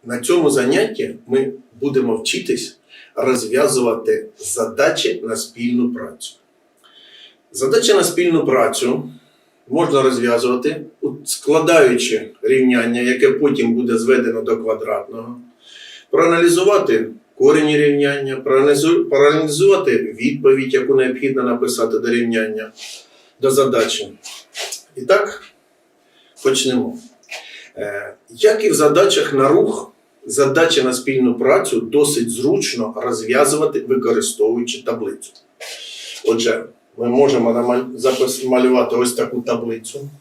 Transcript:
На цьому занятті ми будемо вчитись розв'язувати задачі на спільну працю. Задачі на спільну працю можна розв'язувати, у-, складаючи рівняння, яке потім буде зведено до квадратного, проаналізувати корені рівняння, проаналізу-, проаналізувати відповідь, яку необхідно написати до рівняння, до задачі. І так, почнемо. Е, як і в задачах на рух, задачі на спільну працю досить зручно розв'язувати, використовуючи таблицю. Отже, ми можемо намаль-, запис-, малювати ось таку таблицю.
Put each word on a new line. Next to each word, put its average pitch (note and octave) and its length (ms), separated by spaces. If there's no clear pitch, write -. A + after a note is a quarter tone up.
На A#2+ 120
цьому D#3+ 320
занятті D3 640
ми C3+ 260
будемо B2+ 360
вчитись - 640
розв'язувати A#2+ 1120
задачі - 880
на A2+ 120
спільну A#2+ 580
працю. - 380
Задачі C3+ 420
на F3+ 100
спільну E3+ 420
працю A#2+ 640
можна C#3+ 340
розв'язувати, B2 760
у-, - 120
складаючи C#3+ 1040
рівняння, B2 580
яке B2+ 300
потім C3+ 440
буде A#2 240
зведено A#2 440
до A2+ 140
квадратного, A2 800
проаналізувати E3+ 1000
корені D3+ 400
рівняння, C#3+ 580
проаналізу-, C#3+ 680
проаналізувати D3+ 920
відповідь, C3 800
яку C3 200
необхідно C3 480
написати A#2 560
до A#2+ 100
рівняння, A2+ 640
до C3 100
задачі. A#2+ 580
І C3 40
так, - 420
почнемо. B2+ 540
Е, - 380
як G#3+ 340
і - 60
в - 40
задачах D3+ 600
на C3+ 140
рух, - 440
задачі C#3 540
на B2+ 100
спільну B2+ 420
працю B2+ 460
досить A#2 500
зручно A#2+ 680
розв'язувати, C3 840
використовуючи A#2+ 1040
таблицю. - 480
Отже, A2+ 400
ми A#2+ 120
можемо B2 440
намаль-, B2 440
запис-, B2+ 520
малювати B2+ 480
ось B2 160
таку A#2+ 280
таблицю. A#2 600